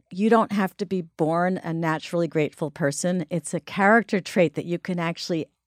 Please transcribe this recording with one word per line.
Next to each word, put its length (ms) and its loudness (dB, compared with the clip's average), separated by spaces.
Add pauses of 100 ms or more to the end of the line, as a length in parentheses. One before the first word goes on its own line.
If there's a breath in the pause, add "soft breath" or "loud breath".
(120)
you 180 2
don't 240 4
have 240 -2
to 80 -4
be 160 -4
born 560 0
a 160 -6
naturally 540 -2
grateful 440 -2
person. 580 -2
It's 240 -6
a 60 -2
character 640 2
trait 320 2
that 120 -6
you 140 -4
can 180 -6
actually 500 -4 (200)